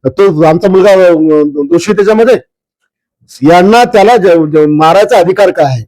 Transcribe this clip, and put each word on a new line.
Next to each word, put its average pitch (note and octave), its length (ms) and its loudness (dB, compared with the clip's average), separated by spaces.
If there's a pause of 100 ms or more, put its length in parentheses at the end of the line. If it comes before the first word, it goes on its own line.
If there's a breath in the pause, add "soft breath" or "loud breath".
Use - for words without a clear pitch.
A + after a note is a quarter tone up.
तो E3 380 -2
आमचा E3+ 260 0
मुलगा, F#3+ 220 2
अ, F#3 200 4 (540)
दोषी E3+ 280 -2
त्याच्यामध्ये? A3 420 0 (1120)
यांना, G3 340 2
त्याला A3+ 340 0
ज-, F#3+ 100 -2
ज-, D#3 400 0
मारायचा F3 500 0
अधिकार F#3 340 0
काय D#3 140 -2
आहे? B2+ 220 -6